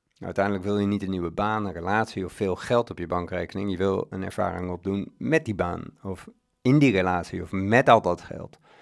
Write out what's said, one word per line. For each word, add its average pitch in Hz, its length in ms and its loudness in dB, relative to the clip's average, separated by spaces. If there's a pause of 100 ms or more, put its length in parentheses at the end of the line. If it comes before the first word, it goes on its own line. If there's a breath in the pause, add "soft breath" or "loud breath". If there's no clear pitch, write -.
(180)
Uiteindelijk 98 460 -2
wil 104 140 0
je 101 80 2
niet 101 160 0
een 95 80 -6
nieuwe 87 200 -4
baan, 104 360 -2
een 92 60 -6
relatie 95 520 -2
of 87 80 -8
veel 92 240 -2
geld 120 340 0
op 90 80 -12
je 87 80 -6
bankrekening. 90 640 -4
Je 92 60 -2
wil 95 340 0
een 95 120 -6
ervaring 90 480 -4
opdoen 95 480 -4
met 160 260 0
die 107 100 -4
baan 87 300 -4 (180)
of 95 260 -10 (340)
in 131 160 6
die 139 140 6
relatie 90 500 0
of 90 100 -10
met 104 360 4
al 113 140 10
dat 87 180 0
geld. - 380 -14 (240 soft breath)